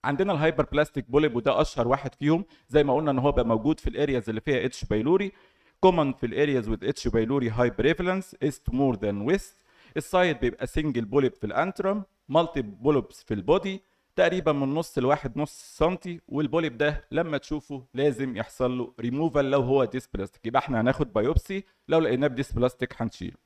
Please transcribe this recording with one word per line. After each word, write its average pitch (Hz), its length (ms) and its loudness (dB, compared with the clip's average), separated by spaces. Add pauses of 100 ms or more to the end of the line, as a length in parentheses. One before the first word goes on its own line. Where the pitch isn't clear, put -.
عندنا 185 300 0
الهايبر 156 380 0
بلاستيك 143 400 -2
بوليب 143 240 2
وده 120 260 2
اشهر 123 260 0
واحد 135 280 -2
فيهم، 165 300 0 (240)
زي 147 140 6
ما 139 120 4
قلنا 151 160 0
ان 131 80 0
هو 139 120 2
بقى 123 140 2
موجود 113 340 0
في - 100 -6
الارياز 127 400 -2
اللي 110 120 -4
فيها 131 240 0
اتش - 200 -6
بايلوري، 170 460 0 (480)
common 165 340 4
في - 120 -6
الارياز 127 440 0
with 107 140 -4
اتش 123 240 -4
بايلوري 117 420 0
هاي 120 200 2
بريفالنس 180 760 -2
ايست - 260 -4
مور 127 260 0
ذان 101 260 -4
ويست. - 340 -2 (420)
السايد 165 420 0
بيبقى 123 280 -2
سنجل 123 380 -2
بوليب 131 280 2
في - 100 -10
الانترم، 190 600 -2 (260)
مالتي 160 320 0
بوليبس 113 600 -2
في 113 100 -4
البودي، 107 480 0 (340)
تقريبًا 175 360 2
من 139 220 0
نص - 240 -4
لواحد 131 400 0
نص - 400 -8
سنتي، 175 500 -2
والبوليب 151 500 -2
ده 147 340 0
لما 156 260 -2
تشوفه 139 460 -8 (100)
لازم 131 440 0
يحصل 123 400 -2
له 120 220 -6
ريموفال 139 520 0
لو 139 100 2
هو 131 240 2
ديسبلاستيك، - 600 -8
يبقى 120 140 0
احنا 117 220 -2
هناخد 135 320 0
بايوبسي 156 500 0 (240)
لو 160 120 4
لقيناه 131 280 2
بديسبلاستيك 123 760 -2
هنشيله. 101 440 -8